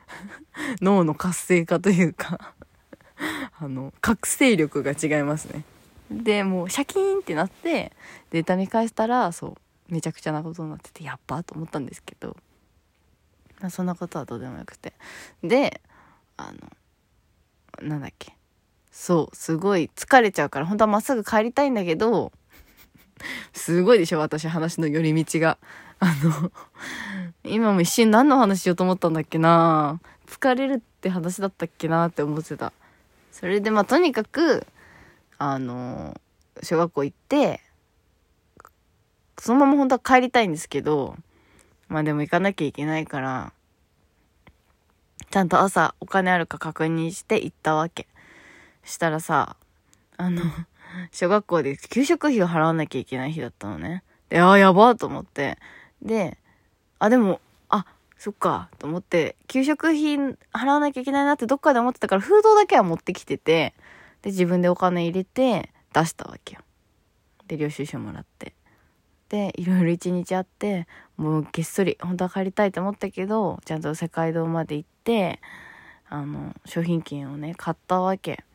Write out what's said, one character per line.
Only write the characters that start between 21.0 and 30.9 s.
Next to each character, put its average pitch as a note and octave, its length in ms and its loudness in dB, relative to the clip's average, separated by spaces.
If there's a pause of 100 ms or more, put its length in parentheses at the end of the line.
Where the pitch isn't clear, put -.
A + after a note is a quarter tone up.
す C#4 120 -2
ぐ A3 100 -2
帰 A3 200 0
り A#3+ 100 -6
た C#4+ 120 0
い C#4 60 0
ん - 20 -2
だ G3+ 120 -2
け E3 100 -2
ど、 F#3+ 360 0 (640)
<laughs> - 600 -16
す E3+ 300 0
ご A#3 120 8
い G#3+ 40 8
で E3 60 2
し E3+ 100 0
ょ、 D#3 40 2
私、 D#3 280 -2
話 E3 340 -2
の D#3+ 60 0
寄 D3+ 140 0
り D#3 240 2
道 E3 140 -2
が。 D#3+ 180 2 (420)
あ F3 240 2
の、 D#3+ 280 0 (920)
今 G#3+ 300 0
も F3+ 80 4
一 E3+ 80 2
瞬 A3 220 4
何 A#3+ 160 8
の C#4 100 6
話 G3 260 2
し - 40 -10
よ F3 60 4
う - 20 -4
と F#3 80 0
思 F#3 100 2
っ F#3 40 -2
た E3+ 120 0
ん D#3+ 40 0
だ D#3+ 80 -2
っ - 20 -6
け - 140 -6
な。 D#3+ 640 4 (280)
疲 C4 280 0
れ C4+ 120 0
る C4+ 80 -2
っ A3+ 40 -4 (220)